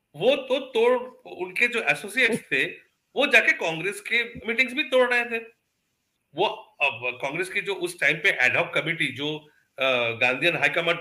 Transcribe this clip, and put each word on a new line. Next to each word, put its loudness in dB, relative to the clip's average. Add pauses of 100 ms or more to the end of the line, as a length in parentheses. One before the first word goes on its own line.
(160)
वो 4
तो -2
तोड़, 2 (360)
उनके -2
जो -2
एसोसिएट्स 0 (120)
थे, 2 (520)
वो 4
जाके 4
कांग्रेस -4
के -2
मीटिंग्स -2
भी 0
तोड़ 2
रहे 2
थे। -6 (920)
वो, 2 (340)
अब -2
कांग्रेस -4
की -4
जो -4
उस -6
टाइम 2
पे 2
एडहॉक 2
कमेटी 0
जो, -6 (400)
अ, 0
गांधीयन 2
हाई 4
कमांड 0